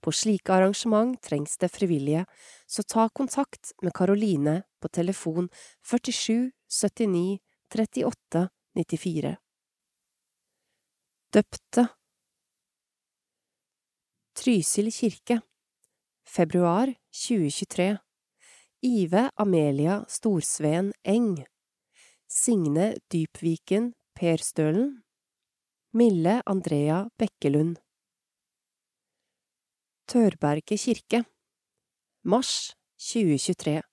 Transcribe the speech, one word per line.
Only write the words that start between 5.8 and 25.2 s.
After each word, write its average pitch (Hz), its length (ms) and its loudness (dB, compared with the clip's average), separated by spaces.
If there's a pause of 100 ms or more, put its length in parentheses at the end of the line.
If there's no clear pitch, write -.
førtisju 240 640 -2 (160)
syttini 196 760 -2 (300)
trettiåtte 220 760 -2 (260)
nittifire. 160 600 -4 (2000)
Døpte. - 520 2 (2500)
Trysil 214 560 0
kirke. 226 500 -2 (840)
Februar 175 680 2 (160)
tjuetjuetre. 190 880 -2 (840)
Ive 220 520 2
Amelia 165 720 2
Storsveen 175 840 -2 (100)
Eng. 196 420 0 (840)
Signe 180 680 2 (160)
Dypviken 170 800 -2 (240)
Perstølen. 170 880 0 (880)